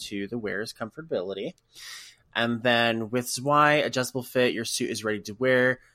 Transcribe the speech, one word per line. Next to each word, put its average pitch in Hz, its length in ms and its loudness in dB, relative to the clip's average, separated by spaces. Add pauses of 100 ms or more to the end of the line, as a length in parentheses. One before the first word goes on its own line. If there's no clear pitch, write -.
to 101 200 -6
the 123 100 -8
wearer's 104 360 -6
comfortability. 110 800 -8 (800)
And 117 280 0
then 117 480 4
with 123 200 -2
Zwei 147 440 4
adjustable 127 480 0
fit, 123 300 2
your 113 140 -4
suit - 240 -4
is 107 140 -6
ready 107 180 -2
to 107 120 -10
wear 127 460 2 (140)